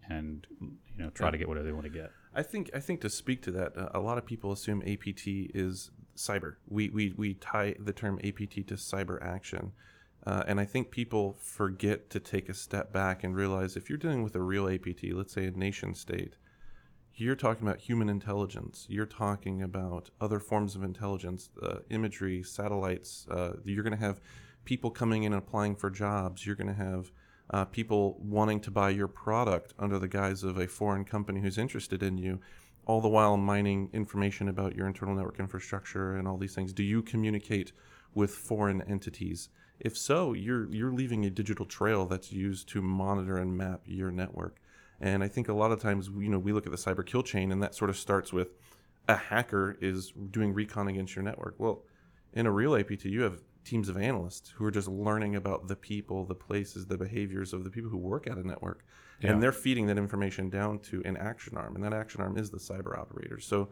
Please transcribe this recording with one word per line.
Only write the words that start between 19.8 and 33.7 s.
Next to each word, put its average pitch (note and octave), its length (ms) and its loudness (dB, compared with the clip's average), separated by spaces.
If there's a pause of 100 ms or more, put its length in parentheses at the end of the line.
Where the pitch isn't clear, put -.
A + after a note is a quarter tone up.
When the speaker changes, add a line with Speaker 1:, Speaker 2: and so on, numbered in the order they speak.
Speaker 2:
other G#2 200 0
forms G#2 340 2
of F#2+ 80 -6
intelligence, F#2 640 -4 (140)
uh, - 140 -2 (120)
imagery, G2+ 540 -2
satellites. F#2+ 880 -4
Uh, F2+ 240 -2 (100)
you're G2+ 200 -2
gonna G#2+ 120 0
have G#2 240 0 (440)
people B2 260 0
coming A2+ 320 2
in G#2 100 2
and G2 100 0
applying G#2 340 0
for G2+ 120 -2
jobs. F#2+ 560 -2
You're G2+ 120 -2
gonna G2+ 180 -2
have, F#2 380 -4 (380)
uh, G2 140 2
people G#2 560 2
wanting G#2 420 4
to - 100 -6
buy G2 180 6
your G2 180 2
product G#2+ 680 2
under G2+ 200 2
the F#2+ 100 0
guise G2 340 0
of F#2 160 0
a F#2 80 2
foreign G2 380 0
company G2+ 360 -2
who's G2 160 0
interested G#2+ 460 -2
in F#2+ 160 0
you, F#2 220 -2 (440)
all A2 160 6
the A2 80 6
while G#2+ 280 10
mining G2+ 560 4